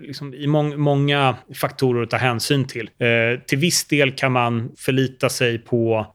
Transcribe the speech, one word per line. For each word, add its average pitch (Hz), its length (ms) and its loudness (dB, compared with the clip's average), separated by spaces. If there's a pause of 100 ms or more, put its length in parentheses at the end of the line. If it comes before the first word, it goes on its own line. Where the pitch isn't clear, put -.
liksom 139 320 -14
i 147 120 -8
mång-, 147 300 0
många 143 600 2 (180)
faktorer 127 480 -2
att 110 80 -6
ta 117 60 0
hänsyn 123 480 0
till. 120 340 -10
Eh, 117 480 2
till 139 120 0
viss 170 260 0
del 143 280 2
kan 135 200 0
man 120 440 0
förlita 131 520 0
sig 117 300 -2
på 113 560 0